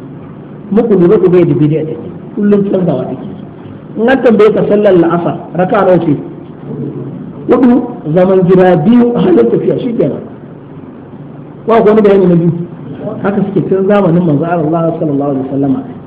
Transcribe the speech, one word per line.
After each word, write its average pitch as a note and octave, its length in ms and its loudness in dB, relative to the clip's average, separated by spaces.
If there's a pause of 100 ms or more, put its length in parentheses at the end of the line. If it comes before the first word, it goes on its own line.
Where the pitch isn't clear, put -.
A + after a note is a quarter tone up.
(720)
Muku G#3+ 260 2
lura F3+ 220 4
ku F3+ 100 4
bai F3 160 4
da D3 80 2
bid'a D3 320 0
take. A#2+ 240 -10 (260)
Kullum G#3 260 2 (100)
canzawa E3 340 -2
take. - 240 -10 (680)
In A3 120 2
an C4 140 4
tambaye G#3+ 280 4
ka G3 140 0
sallar G#3 280 4
la'asar, E3+ 440 2 (160)
raka'a F#3 320 0
nawa F3+ 160 4
ce? D#3+ 120 0 (1300)
Hudu, B3 400 4 (240)
zaman F#3 320 4
gida F3+ 400 4
biyu, A#3+ 320 4
halin - 340 4
tafiya, - 300 0
shi A#2 160 -4
kenan. - 240 -2 (1500)
Ko A3 80 0
akwai A3+ 160 4
wani G#3+ 120 4
bayani G3 260 4
na F3 80 4
biyu? E3 160 2 (720)
Haka G3+ 180 -2
suke - 260 -2
tun F#3+ 200 0
zamanin F3+ 360 2
manzo D3+ 220 0
Allah E3 540 -2
sallallahu C#3+ 320 -2
alaihi C3 160 -4
wasallama, C3+ 320 -2 (280)